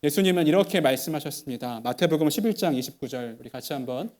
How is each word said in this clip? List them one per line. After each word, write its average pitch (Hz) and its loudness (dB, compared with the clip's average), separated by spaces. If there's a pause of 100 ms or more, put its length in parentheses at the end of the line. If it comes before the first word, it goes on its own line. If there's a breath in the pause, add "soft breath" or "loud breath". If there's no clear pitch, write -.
예수님은 180 4
이렇게 190 4
말씀하셨습니다. 127 -2
마태복음 151 2
십일 214 0
장 165 0
이십구 127 -6
절, 120 -8
우리 113 -16
같이 127 -12
한번 131 -6